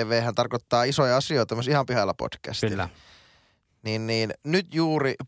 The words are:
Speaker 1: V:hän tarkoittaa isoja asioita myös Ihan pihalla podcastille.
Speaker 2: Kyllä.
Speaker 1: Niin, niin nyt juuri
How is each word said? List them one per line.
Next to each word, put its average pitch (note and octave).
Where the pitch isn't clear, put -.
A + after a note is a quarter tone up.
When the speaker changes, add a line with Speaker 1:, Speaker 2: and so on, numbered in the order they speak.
Speaker 1:
V:hän A#2
tarkoittaa A#2+
isoja C3
asioita C3
myös A#2+
Ihan C#3
pihalla G#2
podcastille. -
Speaker 2:
Kyllä. F#2
Speaker 1:
Niin, A2
niin A2+
nyt E3+
juuri D#3